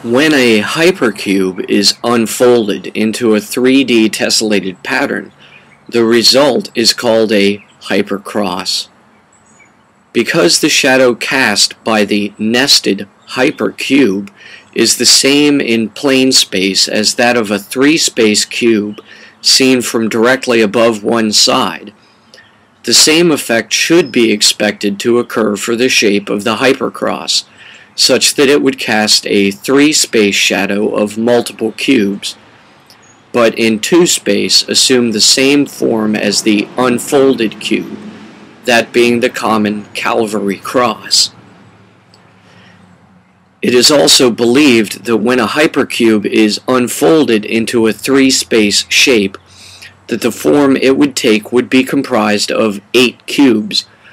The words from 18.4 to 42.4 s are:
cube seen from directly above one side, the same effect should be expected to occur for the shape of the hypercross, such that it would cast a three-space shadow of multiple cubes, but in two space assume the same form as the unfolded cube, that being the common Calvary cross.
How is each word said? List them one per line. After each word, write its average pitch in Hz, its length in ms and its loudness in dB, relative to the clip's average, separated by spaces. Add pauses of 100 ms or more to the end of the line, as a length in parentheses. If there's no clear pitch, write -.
cube 104 560 -2 (400)
seen 131 420 2
from 113 260 -2
directly 120 520 0
above 113 420 2
one 110 300 -2
side, 107 600 -2 (920)
the 117 100 -2
same 165 380 4
effect 117 400 -2
should 165 400 2
be 117 180 2
expected 104 680 -2
to 120 180 0
occur 110 380 -2
for - 180 -4
the 123 140 0
shape 101 420 0
of 104 140 -4
the 110 120 -2
hypercross, 110 840 -2 (540)
such - 400 0
that 143 120 4
it 147 140 2
would 135 160 -2
cast 107 480 -2
a 101 240 2
three-space 131 840 0
shadow 98 580 -2
of 107 240 -4
multiple 113 540 -2
cubes, 101 640 -2 (960)
but 113 260 2
in 113 220 0
two 175 260 2
space 101 640 -2
assume 120 420 2
the 107 100 -4
same 139 460 2
form 110 480 -2
as 104 280 -2
the 104 260 0 (100)
unfolded 123 800 0
cube, - 400 -6 (680)
that 117 260 0
being 120 260 2
the 120 100 0
common 107 560 -2 (100)
Calvary 104 640 -2
cross. - 760 -4 (2250)